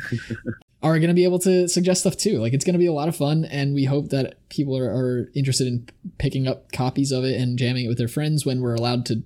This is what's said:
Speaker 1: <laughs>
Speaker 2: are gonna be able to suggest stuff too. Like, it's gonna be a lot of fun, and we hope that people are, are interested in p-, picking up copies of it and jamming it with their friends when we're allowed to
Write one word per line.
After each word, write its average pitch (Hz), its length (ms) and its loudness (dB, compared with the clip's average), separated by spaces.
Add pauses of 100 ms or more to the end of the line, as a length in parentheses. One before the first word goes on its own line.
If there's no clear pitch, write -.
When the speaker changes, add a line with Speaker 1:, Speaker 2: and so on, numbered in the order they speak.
(120)
Speaker 1:
<laughs> - 720 -10
Speaker 2:
are 160 160 4
gonna 170 140 4
be 175 100 6
able 180 160 2
to 180 300 4
suggest 180 320 2
stuff - 160 0
too. 196 220 0
Like, 117 140 0
it's 135 120 0
gonna 180 140 2
be 175 80 4
a 170 60 2
lot 147 140 -2
of 165 80 -2
fun, 156 300 0
and 139 280 -2
we 139 120 2
hope 143 240 0
that - 400 -4
people 139 280 -2
are, 127 120 0
are 123 460 -2
interested 135 320 0
in 120 180 -2
p-, - 80 -20 (240)
picking 135 300 0
up - 260 -6
copies 139 400 0
of 127 100 0
it 131 160 0
and 123 180 0
jamming 123 280 0
it - 20 -4
with 120 100 -2
their 120 120 0
friends 151 360 0
when 127 160 0
we're 120 140 0
allowed 120 300 0
to 113 200 -2